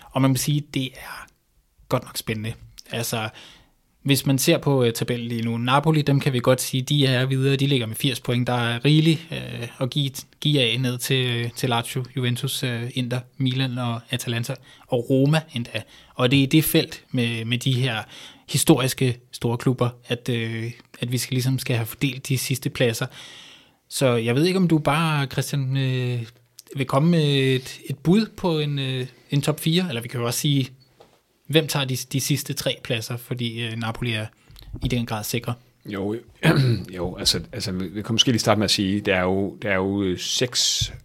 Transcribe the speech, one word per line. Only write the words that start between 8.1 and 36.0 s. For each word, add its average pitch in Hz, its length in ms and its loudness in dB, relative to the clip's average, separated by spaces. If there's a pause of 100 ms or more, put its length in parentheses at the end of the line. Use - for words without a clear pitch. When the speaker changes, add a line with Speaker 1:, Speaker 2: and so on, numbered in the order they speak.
Speaker 1:
point. 123 280 0
Der 120 60 0
er 117 320 0
rigeligt, 156 460 4
øh, 127 360 -8 (120)
at 131 100 -2
give, 139 220 -2 (300)
give 147 200 2
af 117 200 2
ned 123 160 -2
til, 127 300 0
øh, 120 280 -2
til 131 140 -2
Lazio, 117 340 -2 (120)
Juventus, 123 480 -2
øh, 120 300 -4
Inter, 123 260 -4 (180)
Milan 131 400 0
og 120 220 -4 (100)
Atalanta, 120 460 -4 (320)
og 120 220 0
Roma 139 320 4 (120)
endda. 117 280 -6 (340)
Og 127 160 2
det 139 80 6
er 135 40 6
i - 20 2
det 151 180 4
felt - 480 0
med, 117 340 -2
med 120 120 0
de 131 140 0
her 120 320 0 (460)
historiske 131 680 2 (140)
store 117 260 -4
klubber, 120 320 0 (180)
at, - 220 -4
øh, 113 420 -4 (280)
at 123 120 -4
vi 127 60 0
skal, - 160 -4
ligesom 127 260 0
skal - 160 0
have 113 100 0
fordelt 131 420 -4
de 131 100 2
sidste - 320 -2
pladser. 123 360 0 (840)
Så 123 260 2
jeg 117 200 2
ved 147 100 4
ikke, 185 140 2
om 180 80 4
du 165 120 6
bare, 147 460 2
Christian, 135 520 -2
øh, 127 440 0 (540)
vil 135 100 -2
komme 143 240 4
med 143 460 4
et, - 240 -6 (100)
et 135 80 -6
bud 208 280 4 (120)
på 165 220 0
en, 147 200 -2
øh, 131 280 -4 (220)
en 143 120 2
top 147 180 0
fire, 170 300 0
eller 117 120 -4
vi 120 60 -8
kan 123 120 -6
jo 120 60 -2
også 120 140 -2
sige, 143 300 2 (760)
hvem 147 200 2
tager 139 180 -2
de, 131 100 -4
de - 240 -4
sidste 139 340 -2
tre 131 300 -4
pladser, 120 340 -4
fordi, 120 460 -6
øh, 113 140 -6
Napoli 113 360 -4
er 110 120 -4 (580)
i 123 40 2
den 120 180 0
grad 107 180 -6
sikre. 120 300 -4 (320)
Speaker 2:
Jo, 101 300 -4 (280)